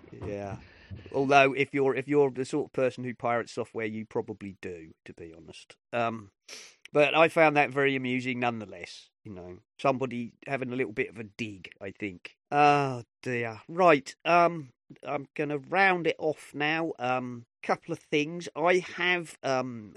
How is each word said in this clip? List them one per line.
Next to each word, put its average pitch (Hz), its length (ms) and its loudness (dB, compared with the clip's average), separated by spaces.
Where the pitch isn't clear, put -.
Yeah. 202 300 -8
Although, 135 400 6
if 135 180 -2
you're, 135 220 2
if 131 120 -4
you're 143 240 4
the 127 140 -6
sort 143 220 -2
of - 80 -18
person 127 280 0
who 127 120 -6
pirates 120 380 -2
software, 113 340 -6
you 110 180 -8
probably 104 560 -8
do, 82 300 -12
to 92 80 -18
be 85 200 -16
honest. 80 400 -20
Um, 113 400 -4
but 143 220 4
I 160 140 6
found 156 280 4
that 143 140 4
very 139 260 2
amusing 127 440 -4
nonetheless. 107 680 -6
You 110 80 -14
know, 90 260 -14
somebody 123 540 -2
having 127 240 -6
a 123 60 -6
little 127 160 -2
bit 110 160 -2
of 90 100 -18
a 117 60 -12
dig, 104 460 -10
I 98 120 -10
think. - 440 -12
Oh, 143 540 4
dear. 117 460 -4
Right, 165 460 4
um, 170 420 2
I'm 139 280 -6
gonna 147 240 -4
round 175 480 2
it 160 120 2
off - 360 -4
now. 156 440 -2
Um, 123 480 -4
couple - 300 -4
of 160 80 -6
things. 165 540 -4
I 175 300 2
have, 175 460 -2
um, 127 540 -4